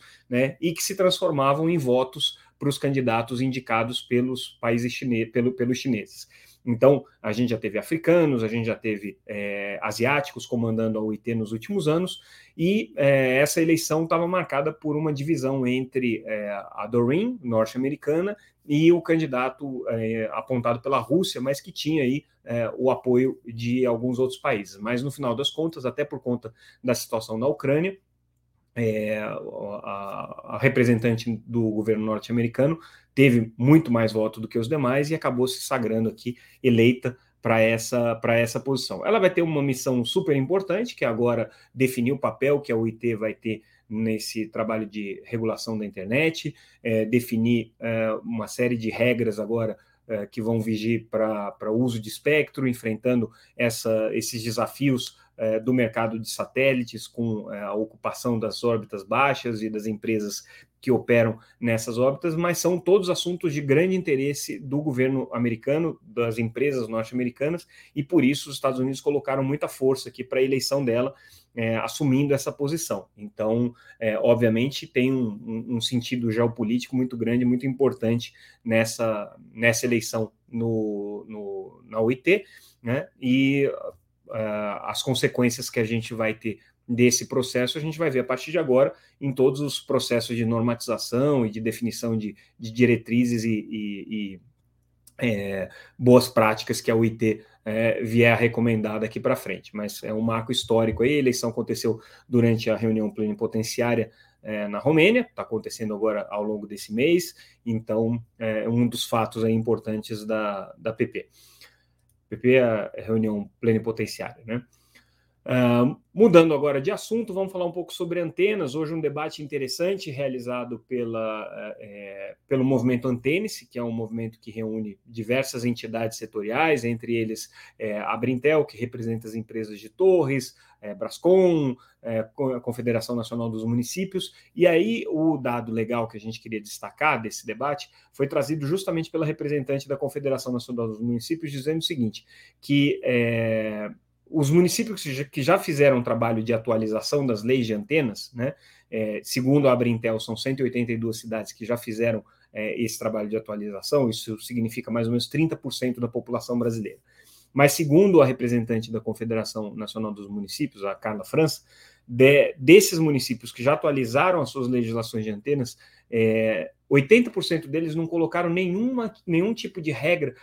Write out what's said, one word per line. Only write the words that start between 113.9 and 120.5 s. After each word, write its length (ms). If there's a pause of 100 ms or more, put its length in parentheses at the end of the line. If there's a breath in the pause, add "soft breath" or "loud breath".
né? 180 (840 soft breath)
Ah, 460 (180)
mudando 400
agora 280
de 100
assunto, 420
vamos 200
falar 100
um 80
pouco 220
sobre 260
antenas. 560
Hoje 180
um 60
debate 420
interessante 680
realizado 680 (100)